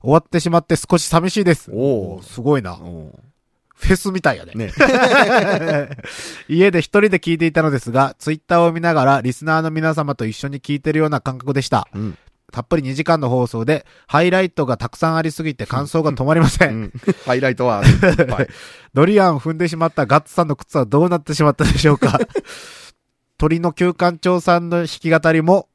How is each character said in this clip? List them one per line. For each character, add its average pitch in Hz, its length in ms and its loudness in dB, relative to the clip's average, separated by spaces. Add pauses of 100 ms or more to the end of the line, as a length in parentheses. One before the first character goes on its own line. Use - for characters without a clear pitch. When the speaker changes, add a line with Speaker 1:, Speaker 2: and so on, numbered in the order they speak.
Speaker 1:
終 127 100 -2
わ 160 80 6
っ - 80 -6
て 170 120 -2
し 170 100 -2
ま 165 100 4
っ - 60 -4
て 165 100 0
少 - 220 0
し - 80 -2
寂 170 240 0
し - 80 -4
い 202 60 0
で 175 120 4
す。 - 160 -16
Speaker 2:
お - 20 -12
ー。 101 40 -6
Speaker 1:
お 101 440 -2
ー、 - 20 -20
す - 180 -16
ご 143 160 2
い 127 40 -2
な。 90 120 -10
Speaker 2:
お 85 360 -16
ー。 - 20 -20 (640)
Speaker 1:
フ - 180 0
ェ - 20 4
ス 190 160 -8
み 185 100 -6
た 139 120 0
い 95 40 -8
や - 80 -18
ね。 - 100 -20
Speaker 2:
ね。 107 180 -8 (840)
Speaker 1:
<laughs> 147 400 -4 (540)
家 175 220 4
で 175 80 0
一 202 200 0
人 208 100 4
で 180 100 0
聞 165 160 -2
い - 20 -8
て 165 80 0
い 160 80 0
た 160 80 0
の 156 100 2
で 135 80 -2
す 117 140 -10
が、 135 260 0
Twitter 156 420 0
を 170 120 2
見 165 80 -6
な 170 120 0
が 143 120 2
ら 139 160 4
リ 127 100 -4
ス 151 140 -10
ナ 160 140 0
ー - 20 -2
の 160 100 -4
皆 160 220 -2
様 143 220 -4
と 113 100 -6
一 110 100 -6
緒 139 140 -10
に 139 100 -10
聞 147 160 -6
い 135 60 -8
て 156 100 -2
る 151 80 0
よ 156 60 2
う 156 40 -2
な 143 120 -4
感 131 160 -8
覚 131 160 -6
で 135 80 0
し - 80 -6
た。 110 240 0
Speaker 2:
う - 40 -10
ん。 104 200 -8 (340)
Speaker 1:
た 123 100 -10
っ - 60 -10
ぷ 170 100 0
り 147 60 -2
二 131 120 -6
時 151 80 -6
間 160 160 2
の 131 100 -2
放 123 180 0
送 113 180 -6
で、 147 200 -2 (220)
ハ 156 160 2
イ 180 80 2
ラ 185 100 2
イ 185 80 -2
ト 151 160 -4
が 123 120 -2
た 117 120 -8
く - 80 -16
さ 160 140 0
ん 160 40 -2
あ 160 60 -2
り 160 100 -4
す 165 120 -10
ぎ 151 120 -6
て 104 100 -10
感 135 220 -6
想 160 160 -2
が 151 80 0
止 123 120 -4
ま 147 100 2
り 165 80 4
ま 135 80 6
せ - 160 2
ん。 147 40 -2
Speaker 2:
う - 40 -4
ん。 - 20 -6
う 110 100 -6
ん。 - 80 -12 (140)
<laughs> - 180 -2
ハ 127 100 0
イ 131 60 0
ラ 131 80 0
イ 123 60 -2
ト 123 120 0
は 110 180 0
い 127 40 8
っ 139 360 4
ぱ 117 180 -4
い。 - 40 -4 (240)
Speaker 1:
<laughs> - 220 -20
ド 143 120 4
リ 208 140 4
ア 185 100 4
ン 160 60 0
を 135 40 -4
踏 160 140 -6
ん 156 40 -8
で 170 100 -2
し 165 80 -4
ま 165 120 -2
っ 160 60 -4
た 143 120 -2
ガ 139 160 2
ッ - 20 -20
ツ - 100 -20
さ 175 100 0
ん 160 40 -2
の 147 80 -4
靴 - 220 -8
は 131 80 0
ど 143 200 2
う 180 40 0
な 175 100 -2
っ 143 40 -10
て 151 100 -8
し 151 100 0
ま 147 80 4
っ - 40 -2
た - 80 -2
で 127 140 2
し 151 100 2
ょ 147 60 6
う 139 40 2
か。 - 220 2 (600)
<laughs> - 580 -20
鳥 156 220 0
の 170 120 -2
旧 180 220 0
館 175 240 -2
長 180 240 0
さ 175 180 2
ん 170 100 -8
の 175 80 -2
弾 170 100 -2
き - 240 -4
語 160 200 4
り 160 100 2
も 156 340 2